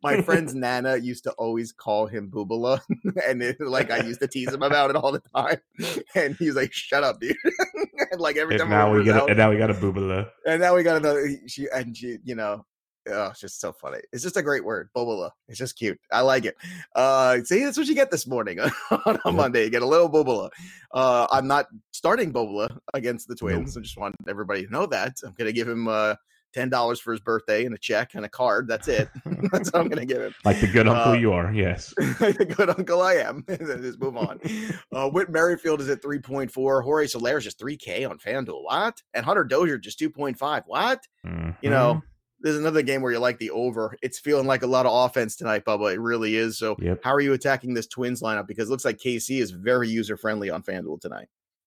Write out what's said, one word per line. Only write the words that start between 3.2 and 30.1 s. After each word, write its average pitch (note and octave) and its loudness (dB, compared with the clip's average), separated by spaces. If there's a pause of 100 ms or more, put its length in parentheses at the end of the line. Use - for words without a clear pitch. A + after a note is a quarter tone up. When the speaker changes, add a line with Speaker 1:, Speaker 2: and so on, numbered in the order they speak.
Speaker 1:
and B2+ 0
it, B2 -2
like, C3 0
I A#2 0
used A#2 -8
to C3+ -2
tease C3 -6
him C3+ -4
about C#3+ 4
it C#3 0
all C#3 2
the C#3+ -6 (140)
time, D3 0 (220)
<laughs> - -8
and D3+ 0
he's D3+ -2
like, C3 0
"Shut - -2
up, B2 0
dude." A#2 -2
<laughs> - -4 (680)
And, F3 -4
like, D3+ 0
every D#3 0
Speaker 2:
And G#2+ 2
Speaker 1:
time G#2 0
Speaker 2:
now G#2 6
Speaker 1:
we - -
Speaker 2:
we G#2 6
Speaker 1:
were G#2 4
Speaker 2:
get G#2+ 6
a, G#2+ 6
Speaker 1:
out C#3+ 2
Speaker 2:
and G#2+ 6
now A2 8
we G#2 4
got A2 2
a - 2
Boobala. F#2+ -2 (180)
Speaker 1:
And E3 2
now F3+ 6
we F3 4
got E3 4
another, D3 0
he, C#3 -4 (100)
she, C3+ -10
and A#2+ -6
she, A#2+ -10
you B2 -8
know, G#2 -6 (460)
oh, G2+ -2
it's - -12
just - -14
so E2+ -6
funny. C2+ -12 (120)
It's B2 -8
just F3 -4
a F3 0
great C#3+ 0
word, G2 -6
Boobala. A2 -4 (160)
It's A2+ -16
just B2+ -10
cute. G2+ -4 (120)
I A#2 4
like C3 4
it. - -4 (400)
Uh, C3 4
see, G3 2
that's C#4+ -2
what D4 0
you D4+ 2
get C4+ 4
this - -4
morning G#2 -4
<laughs> - -
on C#3 2 (380)
a - 2
Speaker 2:
Yep. F3+ 2
Speaker 1:
Monday. B2+ 4
You A2 2
get A#2+ 2
a B2+ 0
little E3 6
Boobala. C3 2 (400)
Uh, B2+ 4
I'm C3+ 4
not C#3 4 (260)
starting F#3+ 0
Boobala A2+ -2 (160)
against A#2+ -4
the B2 -10
Speaker 2:
Nope. A#2 -12 (120)
Speaker 1:
Twins. E2+ -2
I A2+ -12
just - -14
want G2+ -6 (120)
everybody G2 -4
to G2+ -12
know D#3 -2
that. B2 -2 (120)
I'm G#2 -16
gonna A2 -4
give A#2 -2
him, A#2 -4
uh, G#2+ 2 (400)
ten B2+ -4
dollars A#2+ 0
for - -8
his A2 -4
birthday A2 0
and A#2+ -6
a G2+ -12
check A#2 -2
and G#2 -8
a G#2 -10
card. B2 0
That's A2 -4
it. A2 0
<laughs> - -16 (260)
That's - -2
what E3+ 4
I'm E3 0
gonna D3+ -4
give B2 -2